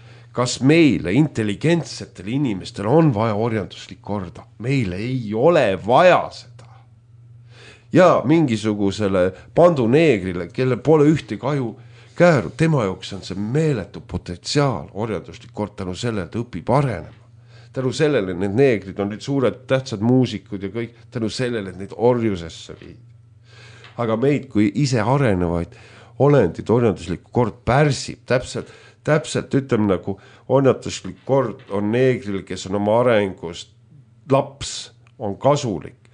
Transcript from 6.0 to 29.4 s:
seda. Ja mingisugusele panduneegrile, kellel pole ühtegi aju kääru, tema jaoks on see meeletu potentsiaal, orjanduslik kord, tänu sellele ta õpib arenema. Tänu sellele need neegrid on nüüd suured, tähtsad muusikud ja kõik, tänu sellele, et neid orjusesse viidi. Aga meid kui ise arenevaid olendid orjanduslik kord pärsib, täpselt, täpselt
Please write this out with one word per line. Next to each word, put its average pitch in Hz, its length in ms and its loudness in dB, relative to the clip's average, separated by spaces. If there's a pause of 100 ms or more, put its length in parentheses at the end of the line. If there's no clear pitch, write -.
seda. - 400 -20 (1200)
Ja 151 340 6
mingisugusele 104 1040 2 (240)
panduneegrile, 120 960 2
kellel 127 300 -2
pole 151 260 4
ühtegi 131 400 0
aju 131 300 -4 (360)
kääru, 156 400 2
tema 156 340 0
jaoks 95 280 -6
on 92 100 -12
see 90 140 -10
meeletu 113 640 -4
potentsiaal, 92 880 -4
orjanduslik 92 640 -8
kord, 101 220 -8
tänu 92 200 -8
sellele 101 340 -6
ta 107 120 -8
õpib 120 280 -10
arenema. 123 500 -2 (520)
Tänu 131 220 -4
sellele 123 420 0
need 95 180 -4
neegrid 101 480 2
on 98 80 0
nüüd 104 120 -10
suured, 135 440 -2
tähtsad 127 360 -4
muusikud 110 600 0
ja 98 60 -6
kõik, 117 240 -10 (140)
tänu 110 240 -6
sellele, 113 420 -6
et 87 60 -16
neid 98 160 -14
orjusesse 104 800 0
viidi. 85 240 -20 (920)
Aga 117 220 -2
meid 135 320 0
kui 104 240 2
ise 127 280 0
arenevaid 92 720 0 (440)
olendid 120 540 2
orjanduslik 92 560 0
kord 113 340 -2
pärsib, 139 640 0
täpselt, - 460 -4 (300)
täpselt - 560 -2